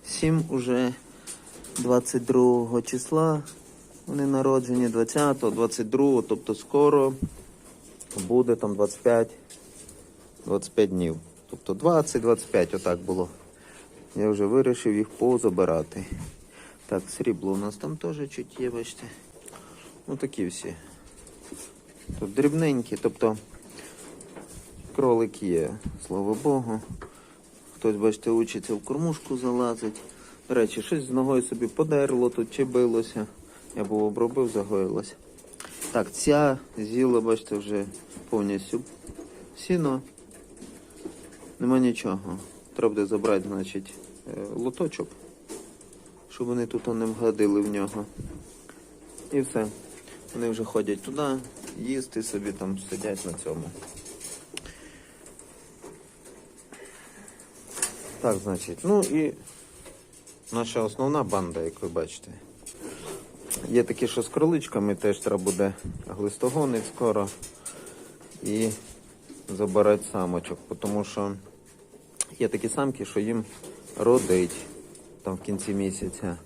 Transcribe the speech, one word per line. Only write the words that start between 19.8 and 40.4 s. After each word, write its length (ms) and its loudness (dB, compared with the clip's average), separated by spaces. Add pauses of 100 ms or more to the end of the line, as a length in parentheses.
Ну 80 -6
такі 300 -4
всі. 280 -8 (1400)
Тут 160 -6
дрібненькі, 680 2
тобто 340 2 (1600)
кролик 460 4
є, 280 2 (360)
слава 360 0
Богу. 380 2 (960)
Хтось, 200 2
бачите, 340 2
учиться 440 0
в 100 -6
кормушку 540 -4
залазить. 600 -2 (480)
До 60 0
речі, 280 2
щось 220 -2
з 60 -10
ногою 320 4
собі 240 -2
подерло 640 4
тут 240 -4
чи 100 2
билося. 600 2 (500)
Я 80 -2
був 180 0
обробив, 460 2
загоїлося. 680 0 (760)
Так, 200 0
ця 460 4 (200)
з'їла, 420 4
бачите, 360 0
вже 280 -2 (460)
повністю 500 0 (800)
сіно. 440 0 (1600)